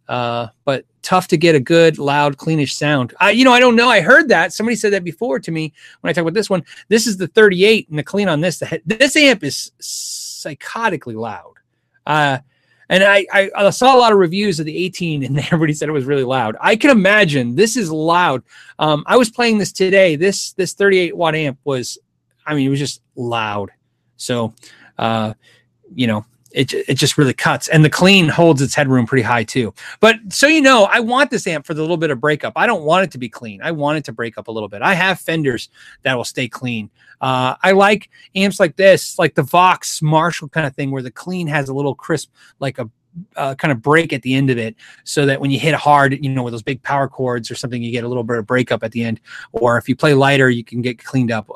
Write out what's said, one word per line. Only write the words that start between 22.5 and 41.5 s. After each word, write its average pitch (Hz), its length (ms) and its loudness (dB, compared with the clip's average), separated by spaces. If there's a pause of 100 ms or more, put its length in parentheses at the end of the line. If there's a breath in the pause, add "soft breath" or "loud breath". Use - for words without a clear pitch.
mean, 135 120 0
it - 20 0
was 139 100 0
just 135 220 -8 (140)
loud. 110 560 -6 (440)
So, 117 380 -6 (440 soft breath)
uh, 113 360 -4 (600 soft breath)
you 123 140 -2
know, 107 180 -4 (260)
it, 135 200 -2
it - 220 -4
just 131 240 0
really 135 160 2
cuts. - 340 -4
And 156 160 4
the 147 60 4
clean 180 400 4
holds 156 320 4
its 131 140 -2
headroom 131 300 2
pretty 127 180 0
high 117 200 0
too. 113 300 -4 (260 loud breath)
But 220 180 4 (120)
so 277 180 2
you 320 140 4
know, 262 240 6
I 202 140 0
want 247 300 0
this 208 180 -4
amp 156 180 -6
for 170 80 -8
the 151 80 -4
little 165 160 -2
bit 156 140 -2
of 120 100 -6
breakup. 147 340 -2
I 180 120 2
don't 185 160 -2
want 175 200 2
it 156 80 -4
to 135 60 -16
be 123 100 -10
clean. 107 340 -16
I 156 100 -6
want 151 260 -2
it 147 80 -8
to 120 80 -14
break 117 240 -8
up 104 100 -16
a 117 40 -12
little 107 180 -8
bit. 101 120 -12
I 180 120 0
have 185 260 -2
Fenders 147 500 -4 (340 loud breath)
that 131 120 -2
will 117 80 -6
stay 131 240 -8
clean. 113 420 -8 (300 soft breath)
Uh, 131 440 -2
I 190 80 4
like 202 380 2 (260 soft breath)
amps 196 260 0
like 165 160 0
this, 190 400 4
like 165 180 0
the 151 80 0
Vox 175 580 0
Marshall 156 460 0
kind 156 200 -4
of 131 80 -10
thing, 139 160 -6
where 135 100 -6
the 123 100 -12
clean 175 360 -8
has 147 200 -4